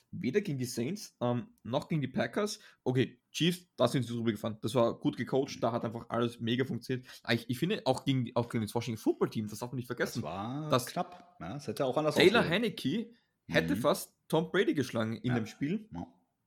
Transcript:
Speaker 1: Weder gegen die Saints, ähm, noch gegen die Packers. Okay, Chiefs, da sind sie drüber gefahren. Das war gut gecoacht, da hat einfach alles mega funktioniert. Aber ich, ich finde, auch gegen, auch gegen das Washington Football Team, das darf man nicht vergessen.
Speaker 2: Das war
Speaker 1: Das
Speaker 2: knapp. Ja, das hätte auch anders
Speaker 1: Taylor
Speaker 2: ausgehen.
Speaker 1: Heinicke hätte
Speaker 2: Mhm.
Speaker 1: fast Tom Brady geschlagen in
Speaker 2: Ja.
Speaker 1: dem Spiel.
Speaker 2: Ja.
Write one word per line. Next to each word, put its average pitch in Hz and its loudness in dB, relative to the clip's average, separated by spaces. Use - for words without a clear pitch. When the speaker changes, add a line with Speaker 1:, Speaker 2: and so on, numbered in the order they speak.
Speaker 1:
Weder 123 0
gegen 151 -2
die 127 -2
Saints, 127 -6
ähm, 123 0
noch 131 -2
gegen 160 0
die 131 -2
Packers. 127 -2
Okay, 127 0
Chiefs, 175 0
da 127 6
sind 127 2
sie 117 -6
drüber 117 2
gefahren. 107 -6
Das 123 -2
war 113 4
gut - 0
gecoacht, 131 -2
da 117 2
hat 117 -2
einfach 117 -6
alles 117 0
mega 123 2
funktioniert. 127 -4
Aber 120 2
ich, 117 -2
ich 120 -2
finde, 185 0
auch 131 0
gegen, 131 2
auch 117 2
gegen 113 0
das 104 -6
Washington 117 -2
Football 320 0
Team, 107 -2
das 107 -10
darf 123 -8
man 135 -8
nicht 120 -6
vergessen. 123 -4
Speaker 2:
Das 76 -6
war 131 -6
Speaker 1:
Das 127 2
Speaker 2:
knapp. - -8
Ja, 104 -8
das 143 -10
hätte 143 -2
auch 127 -2
anders 151 2
Speaker 1:
Taylor 202 8
Speaker 2:
ausgehen. 156 2
Speaker 1:
Heinicke 214 -2
hätte 160 2
Speaker 2:
Mhm. 113 -2
Speaker 1:
fast 156 0
Tom 165 2
Brady 233 2
geschlagen 113 0
in 123 -2
Speaker 2:
Ja. 123 2
Speaker 1:
dem 110 0
Spiel. 175 -4
Speaker 2:
Ja. 85 -8